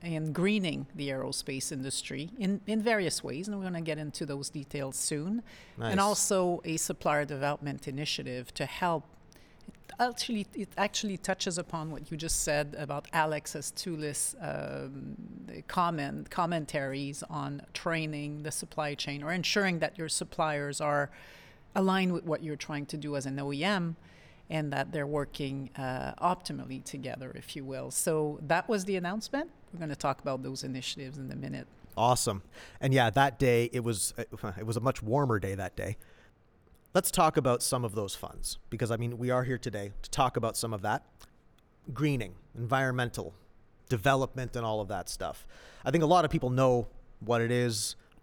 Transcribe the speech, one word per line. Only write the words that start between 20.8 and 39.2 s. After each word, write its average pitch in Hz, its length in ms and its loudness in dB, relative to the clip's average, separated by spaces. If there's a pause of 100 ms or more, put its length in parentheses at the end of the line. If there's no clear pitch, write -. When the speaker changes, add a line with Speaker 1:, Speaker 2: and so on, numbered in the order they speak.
Speaker 1:
aligned 190 400 6
with 170 100 0
what 156 200 0
you're 151 120 -4
trying 143 300 -6
to 156 120 -6
do 147 180 -4
as 135 100 -2
an 135 140 -2
O 143 120 -2
E 143 120 -2
M 175 320 2 (540)
and 156 220 0
that 139 220 -2
they're 147 140 -2
working, 139 680 -4
uh, 131 460 -4
optimally 135 600 -2
together, 131 520 -6
if - 200 -12
you 135 100 -8
will. 131 240 -6
So 151 540 2
that 170 260 2
was 202 160 2
the 196 100 0
announcement. 214 540 -2 (240)
We're 170 80 -8
gonna 151 160 -4
talk 135 240 0
about 135 200 -2
those 131 220 -6
initiatives 131 540 -6
in 135 120 -8
a 139 60 -8
minute. 139 320 -6 (300)
Speaker 2:
Awesome. 113 440 4 (380)
And 135 140 4
yeah, 127 160 8
that 135 280 6
day, 120 360 6
it 123 100 0
was, 110 340 0
uh, 110 400 -6
it 98 80 -6
was 113 120 0
a - 20 0
much 127 240 2
warmer 113 340 4
day 98 180 -2
that 95 200 -4
day. - 220 -4 (960)
Let's 185 180 4
talk 160 240 6
about 123 260 6
some 127 220 2
of 110 100 -2
those 101 220 -2
funds, - 420 -6 (120)
because, 113 200 -2
I 113 60 0
mean, 120 220 -2
we 123 140 0